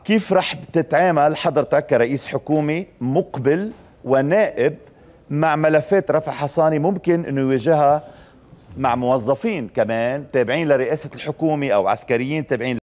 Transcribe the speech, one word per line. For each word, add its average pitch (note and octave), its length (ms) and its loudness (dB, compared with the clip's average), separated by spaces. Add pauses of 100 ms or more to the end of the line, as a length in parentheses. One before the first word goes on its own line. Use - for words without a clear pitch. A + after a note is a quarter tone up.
كيف G#3 280 0
رح F#3 220 0
بتتعامل D#3 800 0
حضرتك D3 500 0
كرئيس B2+ 400 0
حكومي D3+ 600 -2 (140)
مقبل D3 720 -2 (320)
ونائب C#3+ 720 0 (540)
مع D3+ 260 0
ملفات D#3 540 2
رفع D3+ 220 0
حصاني D#3 460 0
ممكن E3+ 460 0
انه C3+ 160 -4
يواجهها C#3+ 640 2 (720)
مع B2+ 180 0
موظفين B2+ 720 -2
كمان A#2 640 -2
تابعين C3+ 360 0
لرئاسة C#3 460 0
الحكومة D3+ 560 -4
أو G2+ 160 2
عسكريين B2+ 600 -2
تابعين B2 400 -4